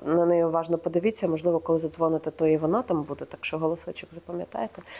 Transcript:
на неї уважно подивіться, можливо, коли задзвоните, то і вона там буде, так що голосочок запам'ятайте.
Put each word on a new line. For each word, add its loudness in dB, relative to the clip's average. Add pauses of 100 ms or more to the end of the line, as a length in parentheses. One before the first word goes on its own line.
на 4
неї 4
уважно 0
подивіться, 0
можливо, 2
коли 0
задзвоните, 0
то 2
і 6
вона 2
там 0
буде, -8
так -12
що -4
голосочок -4
запам'ятайте. -8 (180)